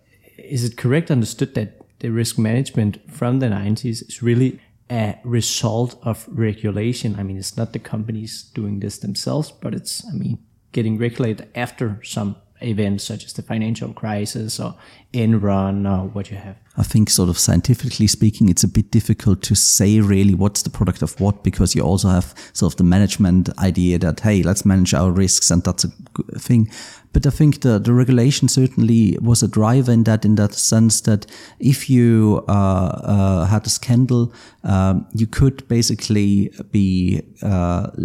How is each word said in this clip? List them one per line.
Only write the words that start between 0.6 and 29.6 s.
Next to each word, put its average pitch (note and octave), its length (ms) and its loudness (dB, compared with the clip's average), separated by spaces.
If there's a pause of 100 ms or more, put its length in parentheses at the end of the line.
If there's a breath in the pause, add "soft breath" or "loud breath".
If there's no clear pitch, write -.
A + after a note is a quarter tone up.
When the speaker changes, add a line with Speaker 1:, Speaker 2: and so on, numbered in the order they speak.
Speaker 1:
it A#2+ 140 -6
correct D3 340 -2
understood B2+ 460 -2
that A2 240 -6 (200)
the A#2+ 100 -6
risk A#2 280 -4
management A2 600 -2 (120)
from B2 280 -2
the C3 100 0
nineties G#2+ 540 -4
is - 200 -16
really A#2+ 380 0 (300 loud breath)
a A2 340 -4
result A#2 800 -2
of - 260 -6
regulation? A2 880 -4
I G2+ 40 -8
mean, F#2+ 160 -8
it's - 180 -12
not A#2 160 -6
the - 60 -8
companies A2 640 -10 (120)
doing G2+ 260 -6
this G2+ 180 -10
themselves, C3 520 -6
but - 240 -12
it's, - 320 -12
I G#3+ 60 -12
mean, B2 260 -6 (340)
getting A2 260 -2
regulated A#2 560 -4
after A#2+ 480 -6
some G2+ 340 -8 (260)
events G2+ 420 -2
such G#2+ 220 -10
as - 80 -16
the - 80 -10
financial A2+ 500 -6
crisis G#2+ 680 -8
or A#2 160 -10 (380 loud breath)
Enron G2+ 720 0
or F#2+ 220 -2
what G2+ 220 -10
you G2+ 80 -12
have. G2 180 -16 (220)
Speaker 2:
I - 40 0
think - 280 0
sort F2+ 180 0
of F2 100 -2
scientifically A2 680 0
speaking, G#2+ 420 2
it's F2+ 160 2
a G2 40 0
bit - 220 0
difficult G#2 520 0
to - 120 0
say G#2+ 460 2
really G2 340 4
what's G2 280 0
the - 80 -8
product - 320 -2
of - 180 -4
what, G3+ 240 0
because F#2+ 300 0
you - 80 0
also F#2 260 2
have F2+ 260 0 (200 loud breath)
sort E2+ 180 0
of - 60 -16
the F#2 60 2
management F#2 760 4
idea F2+ 400 2
that, E2+ 220 -2
"Hey, G#2 220 2
let's F2 220 0
manage F#2+ 300 4
our F2+ 160 2
risks," F#2 400 0
and E2+ 140 2
that's F2 200 0
a F2 40 0
g-, - 500 -12
thing. A2+ 320 2 (420 loud breath)
But C#3+ 140 2
I C#3 40 2
think D3 300 2
the, A#2 180 2
the A2 140 2
regulation B2 560 2
certainly A2+ 720 2
was A#2 220 2
a G#2+ 60 2
driver A#2+ 440 2